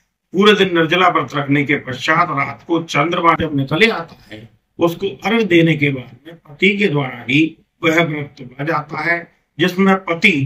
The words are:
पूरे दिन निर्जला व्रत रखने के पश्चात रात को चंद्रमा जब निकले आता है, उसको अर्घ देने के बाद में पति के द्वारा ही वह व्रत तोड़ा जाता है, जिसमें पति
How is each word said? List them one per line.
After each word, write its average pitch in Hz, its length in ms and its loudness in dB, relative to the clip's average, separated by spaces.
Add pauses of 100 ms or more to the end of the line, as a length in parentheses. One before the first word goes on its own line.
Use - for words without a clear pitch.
(340)
पूरे 208 200 6
दिन 185 200 0
निर्जला 170 340 2
व्रत 160 260 -2
रखने 143 300 0
के 147 140 0
पश्चात 160 520 -2
रात 139 360 -6
को 165 160 -2
चंद्रमा 170 520 0
जब 151 220 -4
निकले 151 340 2
आता 175 260 -8 (140)
है, 107 180 -18 (300)
उसको 170 360 -2 (100)
अर्घ 226 180 2
देने 165 340 4
के 143 140 0
बाद 127 260 -10 (100)
में 165 100 -18
पति 190 400 -2
के 202 120 0
द्वारा 127 420 -4
ही 156 260 0 (260)
वह 165 220 2
व्रत 147 340 -8
तोड़ा 127 260 -12
जाता 156 380 -6
है, 170 160 -2 (400)
जिसमें 185 380 2
पति 175 500 0